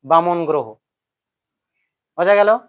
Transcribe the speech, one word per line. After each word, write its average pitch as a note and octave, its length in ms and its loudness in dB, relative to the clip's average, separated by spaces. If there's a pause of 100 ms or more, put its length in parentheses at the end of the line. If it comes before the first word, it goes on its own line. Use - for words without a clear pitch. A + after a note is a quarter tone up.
বামন E3+ 340 0 (100)
গ্রহ। C#3 180 -4 (1500)
বোঝা F#3 180 2
গেল? G#3 140 2 (200)